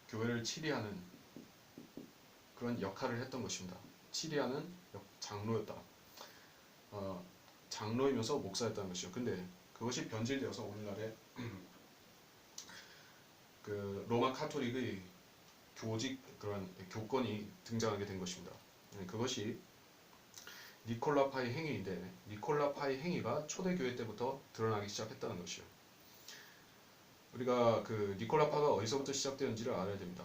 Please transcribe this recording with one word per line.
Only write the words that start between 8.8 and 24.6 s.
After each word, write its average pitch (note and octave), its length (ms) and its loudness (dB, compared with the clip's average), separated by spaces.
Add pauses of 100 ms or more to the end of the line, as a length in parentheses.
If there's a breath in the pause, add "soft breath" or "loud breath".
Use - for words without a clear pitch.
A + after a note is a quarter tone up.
것이죠. F2+ 220 -4
근데 A#2 340 -2 (260)
그것이 B2+ 360 -2
변질되어서 A2+ 560 0
오늘날에 G#2 500 -6 (200)
<clears throat> G2 320 -8 (2000 loud breath)
그 G2+ 420 -2
로마 B2 240 4
카톨릭의 B2+ 680 0 (720)
교직, A2+ 480 -2 (160)
그런 G2+ 340 -4 (160)
교권이 A2 640 0 (140)
등장하게 A2 420 2
된 F#2+ 140 -4
것입니다. F2 340 -6 (380)
네, G2+ 140 -6
그것이 A2 520 0 (1300 loud breath)
니콜라 C#3 440 4
파의 B2 220 0
행위인데, F#2+ 640 -2 (140)
니콜라 C#3+ 440 2
파의 C3+ 280 0
행위가 D3 480 0
초대교회 F3+ 480 0
때부터 A#2+ 440 -2 (120)
드러나기 G#2+ 360 2